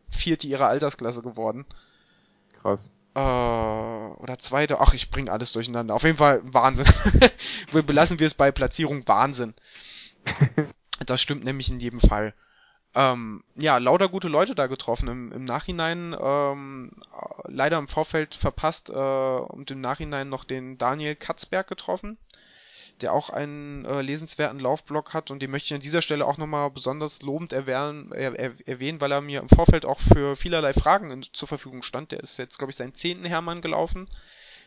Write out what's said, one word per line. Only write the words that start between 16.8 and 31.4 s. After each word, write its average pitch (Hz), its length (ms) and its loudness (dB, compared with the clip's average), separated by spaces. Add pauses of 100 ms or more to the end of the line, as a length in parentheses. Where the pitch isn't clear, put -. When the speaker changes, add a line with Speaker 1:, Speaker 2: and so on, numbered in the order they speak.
Speaker 1:
leider 151 320 0
im 143 100 -6
Vorfeld 156 460 -4
verpasst, - 560 -4
äh, - 40 -10
und 135 760 -4
im 135 100 -10
Nachhinein 139 480 -6
noch 131 160 -10
den 131 340 -10
Daniel 151 380 -2
Katzberg - 520 -6
getroffen, 190 480 -8 (840)
der 82 100 -2
auch 143 180 0
einen, 143 560 -8
äh, 139 160 -4
lesenswerten 143 580 -6
Laufblog 143 540 -4
hat 156 160 -6
und 139 120 -10
den 135 80 -6
möchte 139 180 -6
ich 151 60 -6
an 139 80 -6
dieser 156 200 0
Stelle 147 240 0
auch 147 120 -2
nochmal 147 320 -2
besonders 135 520 -6
lobend 147 300 -6
erwähnen, 139 600 -4
er-, 131 260 -6
er-, 123 160 -6 (140)
erwähnen, 135 320 -6
weil 143 120 0
er 143 100 2
mir 143 180 -6
im - 100 -12
Vorfeld 165 360 8
auch - 140 -2
für 143 360 6
vielerlei 160 380 0
Fragen 175 360 2
in, 131 220 -12
zur - 160 -10